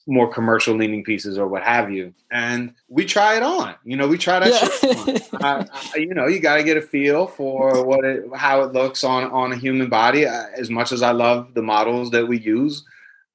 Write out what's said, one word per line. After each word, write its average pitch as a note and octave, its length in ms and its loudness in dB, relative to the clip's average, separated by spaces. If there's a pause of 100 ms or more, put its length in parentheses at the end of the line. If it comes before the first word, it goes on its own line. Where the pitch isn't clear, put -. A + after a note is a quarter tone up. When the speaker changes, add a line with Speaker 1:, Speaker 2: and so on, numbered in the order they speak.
Speaker 1:
more B2 200 4
commercial A2+ 480 0
leaning G#2+ 280 -2
pieces G2+ 340 -6
or G2+ 100 -2
what F#2+ 160 -4
have A#2 280 0
you. F#2 220 -8 (180)
And A#2+ 420 -6 (160)
we C#3+ 160 -2
try G#3 300 2
it A3+ 80 0
on, C#4 400 -4
you B2 120 -8
know, C#3 120 0
we D#3+ 100 2
try F3+ 220 0
that F#3+ 100 4 (340)
Speaker 2:
Yeah. B3 220 0
Speaker 1:
shit - 300 -4
on. - 80 -6
I, C#3+ 240 0 (260)
I, D#3 40 -4
you E3 160 -4
know, C#3 140 0
you F3+ 120 0
gotta D3+ 240 2
get D#3+ 140 2
a D#3 40 0
feel D3 460 0
for C3+ 580 0
what C3+ 180 2
it, C3 200 -2 (120)
how C#3 260 2
it C3 120 -2
looks C3 300 0
on, B2+ 220 0
on B2+ 260 -2
a B2 60 -6
human C3 320 -2
body. B2 360 4
Uh, A#2 200 -4 (100)
as B2 160 -8
much A#2+ 200 -2
as A#2+ 120 -2
I A#2+ 80 4
love A#2+ 420 2
the A#2 80 -2
models A2 500 0
that A#2 160 2
we A#2+ 120 -2
use A#2+ 440 -2 (520)